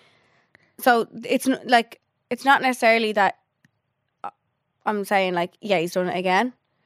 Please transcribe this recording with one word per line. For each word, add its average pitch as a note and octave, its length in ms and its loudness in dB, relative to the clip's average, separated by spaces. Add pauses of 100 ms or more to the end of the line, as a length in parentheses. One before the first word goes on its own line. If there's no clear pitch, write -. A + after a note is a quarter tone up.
(800)
so A#3 280 2 (160)
it's - 240 -2
n-, C4 180 0
like, A#3 340 2 (300)
it's B3 160 -8
not C4+ 160 4
necessarily A3+ 520 0
that, G3 260 0 (840)
uh, - 40 -12 (560)
I'm G#3 200 -4
saying, F#3+ 280 0
like, F3 280 -4
yeah, G3 180 0
he's F3 140 -4
done F#3 160 -2
it - 80 -6
again. F#3+ 340 0 (340)